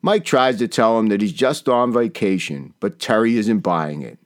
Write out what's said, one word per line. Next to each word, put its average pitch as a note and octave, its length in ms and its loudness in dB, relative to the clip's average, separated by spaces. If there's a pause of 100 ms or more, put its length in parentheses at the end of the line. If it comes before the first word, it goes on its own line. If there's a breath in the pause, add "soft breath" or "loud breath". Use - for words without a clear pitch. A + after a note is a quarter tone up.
Mike G3+ 240 0
tries C3 320 2
to A2 120 -2
tell A2+ 300 2
him A2 100 2
that G2+ 120 2
he's G#2 140 0
just C3 340 -2
on B2 240 2
vacation, F#2+ 880 -2
but G2+ 180 -6
Terry A2+ 380 0
isn't G#2+ 240 0
buying D#2 400 -2
it. A#1+ 260 -14